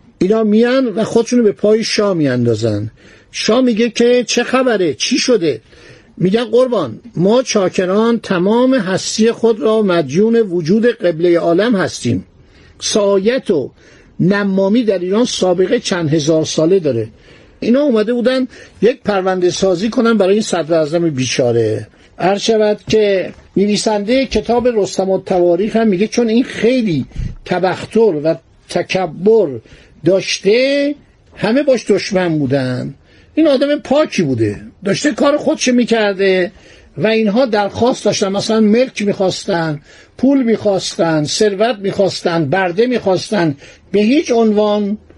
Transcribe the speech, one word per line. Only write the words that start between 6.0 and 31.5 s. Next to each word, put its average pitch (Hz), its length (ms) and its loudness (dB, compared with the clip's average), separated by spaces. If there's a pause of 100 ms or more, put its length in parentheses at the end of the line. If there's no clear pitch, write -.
میگن: 190 280 0
"قربان، 220 560 0 (160)
ما 208 260 2
چاکران 208 760 0
تمام 220 540 0
هستی 214 580 0
خود 226 280 0
را 220 220 2
مدیون 180 540 0
وجود 196 500 0
قبلهٔ 175 520 0
عالم 175 380 2
هستیم. 127 480 -4 (560)
سعایت 202 680 0
و 147 200 -2 (500)
نمامی 196 640 2
در 202 140 0
ایران 190 260 0
سابقه 185 560 0
چند 165 340 -2
هزار 156 300 0
ساله 165 340 0
داره." 120 300 -2 (520)
اینا 240 200 2
اومده 233 340 0
بودن 254 320 0 (360)
یک 240 200 0
پرونده 185 480 0
سازی 190 400 0
کنن 226 280 2
برای 190 140 2
این 214 100 2
صدراعظم 165 680 0
بیچاره. 117 760 0 (320)
عرض 196 220 0
شود 214 480 0
که 202 440 0 (240)
نویسندهٔ 208 680 0
کتاب 233 420 0
رستم 190 420 0
التواریخ 185 680 0
هم 226 120 2
میگه 196 180 2
چون 233 220 -2
این 233 160 2
خیلی 220 640 -2 (380)
تبختر 180 800 -2
و 165 120 0 (320)
تکبر 185 800 0 (560)
داشته، 254 880 0 (420)
همه 226 260 0